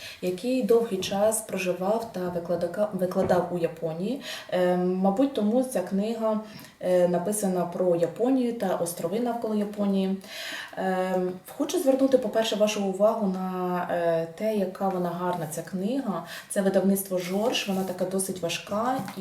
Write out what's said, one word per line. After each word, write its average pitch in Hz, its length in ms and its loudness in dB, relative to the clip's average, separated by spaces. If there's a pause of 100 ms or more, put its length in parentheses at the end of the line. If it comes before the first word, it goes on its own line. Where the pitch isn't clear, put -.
(220)
який 240 400 -2
довгий 208 360 4
час 208 420 2
проживав 185 720 -2
та 185 80 -6
викладака-, 175 720 -2
викладав 180 600 2
у 175 60 0
Японії. 170 600 -4 (320)
Е, 180 240 2
мабуть, 190 580 2
тому 226 280 2
ця 247 180 -2
книга, 214 600 0 (400)
е, 180 280 4
написана 185 580 0
про 180 300 2
Японію 233 560 2
та 196 240 0
острови 170 440 -2
навколо 233 340 -2
Японії. 196 600 0 (640)
Е, 185 440 0 (340)
хочу 294 260 0
звернути, 262 360 6
по-перше, 220 380 0
вашу 208 280 2
увагу 208 420 2
на, 185 640 -2
е, 165 380 0 (100)
те, 220 180 0
яка 190 320 0
вона 175 200 0
гарна, 175 420 -2
ця 165 120 -6
книга. 196 600 -2 (240)
Це 202 140 -2
видавництво 190 560 2
"Жорж", 196 500 -2
вона 190 160 0
така 185 200 -4
досить 190 380 -4
важка 220 560 -2 (220)